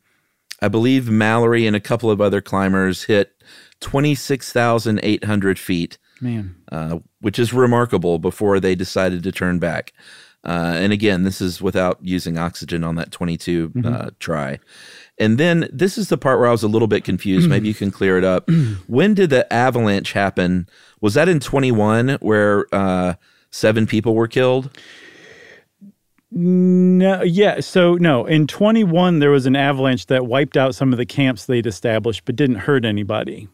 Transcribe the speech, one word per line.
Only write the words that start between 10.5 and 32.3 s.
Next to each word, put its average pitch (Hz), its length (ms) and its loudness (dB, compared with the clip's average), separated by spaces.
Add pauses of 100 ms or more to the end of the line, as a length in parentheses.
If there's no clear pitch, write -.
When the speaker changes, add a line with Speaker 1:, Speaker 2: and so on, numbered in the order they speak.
Speaker 1:
and 98 160 0
again, 101 320 0
this 95 160 -4
is 90 200 -6
without 92 400 -2
using 87 380 -6
oxygen 85 460 -6
on 82 100 -4
that 82 160 -8
twenty-two, 85 600 -4
Speaker 2:
Mm-hmm. 117 220 -4
Speaker 1:
uh, - 180 -8 (100)
try. 73 400 -6 (580)
And 110 180 2
then 170 360 2
this 180 260 -2
is 202 120 -6
the 175 80 0
part 131 200 2
where 120 100 4
I 120 40 4
was 113 100 0
a 110 60 0
little 110 200 2
bit 104 140 0
confused. 95 460 0
Maybe 98 180 0
you 107 80 -2
can 101 160 -4
clear 92 280 0
it 90 60 2
up. 92 240 0 (200)
Speaker 2:
<clears throat> 98 180 -8
Speaker 1:
When 175 280 2
did 185 160 2
the 127 220 2
avalanche 117 600 0
happen? 92 560 0 (320)
Was 104 140 0
that 151 140 2
in 170 120 2
twenty-one 120 800 0
where, 104 520 2
uh, 92 420 0 (360)
seven 110 380 0
people 110 260 0
were 113 140 0
killed? 127 420 0 (1600)
Speaker 2:
No, 180 880 4
yeah, 185 380 2
so 175 360 2
no, 156 280 2
in 156 220 2
twenty-one, 180 720 2
there 143 120 4
was 139 140 4
an 131 100 2
avalanche 135 520 0
that 131 200 0
wiped 135 300 -2
out 131 180 2
some 135 180 0
of 123 40 0
the 120 100 -4
camps 131 380 -2
they'd 120 220 -2
established 110 580 -2
but 120 120 -6